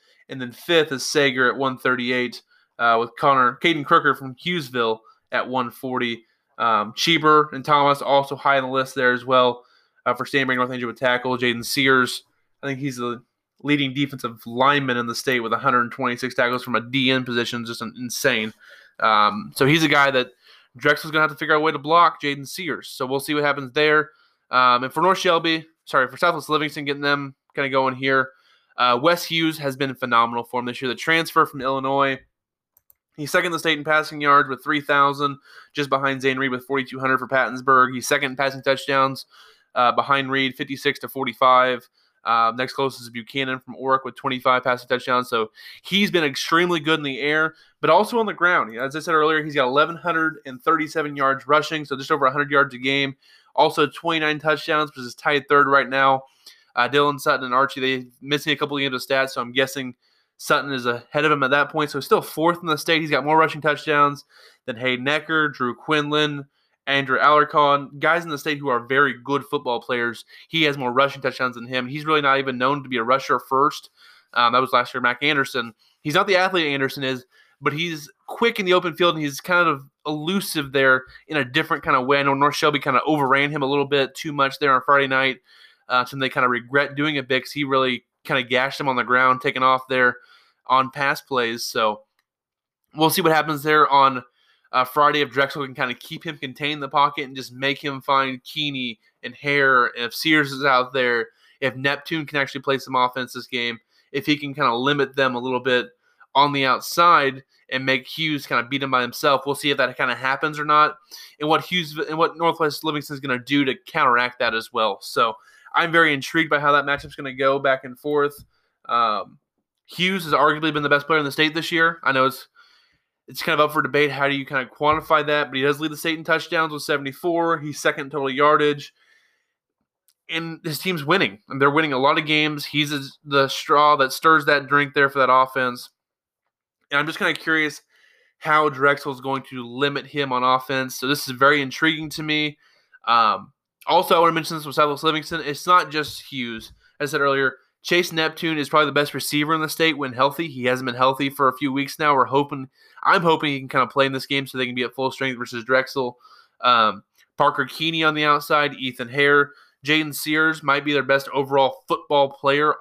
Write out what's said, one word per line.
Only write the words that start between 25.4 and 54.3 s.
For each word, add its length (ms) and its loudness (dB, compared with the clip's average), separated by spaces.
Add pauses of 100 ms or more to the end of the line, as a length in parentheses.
sorry, 220 2
for 100 -14
Southwest 320 0
Livingston, 340 -2
getting 160 -4
them 340 -2 (200)
kinda 160 -4
going 240 0
here. 380 0 (440)
Uh, 240 4
Wes 240 2
Hughes 340 -2
has 180 -4
been 180 -4
phenomenal 500 0
for 160 -6
him 60 -8
this 140 -8
year. 80 -4
The 60 -2
transfer 520 0
from 140 -12
Illinois, 600 0 (960)
he's 160 -10
second 140 2
in 60 -2
the 60 -4
state 180 0
in 60 -10
passing 380 -2
yards 280 4
with 140 -6
three 180 -2
thousand, 560 2 (380)
just 160 -2
behind 300 0
Zane 180 0
Reed 140 -2
with 120 -6
forty-two 360 -4
hundred 180 2
for 80 -4
Pattonsburg. 640 2
He's 140 -6
second 260 0
in 40 -12
passing 260 -2
touchdowns, 640 0 (480)
uh, 160 4
behind 400 0
Reed, 240 -2
fifty-six 460 -4
to 80 -14
forty-five. 800 2 (360)
Uh, 320 2
next 180 -6
closest 280 -4
is 80 -18
Buchanan 480 -6
from 160 -16
Orrick 300 -2
with 100 -10
twenty-five 480 0
passing 240 -2
touchdowns. 420 -2
So 220 -2 (320)
he's 300 0
been 120 2
extremely 540 0
good 220 0
in 40 -8
the 140 -6
air, 360 0 (260)
but 100 2
also 300 4
on 60 0
the 80 -6
ground. 420 0
As 180 -6
I 60 -6
said 140 -2
earlier, 280 2
he's 140 -6
got 100 4
eleven 300 2
hundred 500 -2
and 160 -16
thirty-seven 540 -2
yards 320 0
rushing, 360 2
so 120 -8
just 160 -4
over 140 2
a 40 4
hundred 220 -4
yards 220 2
a 40 -14
game. 380 -2 (380)
Also 320 4
twenty-nine 520 -2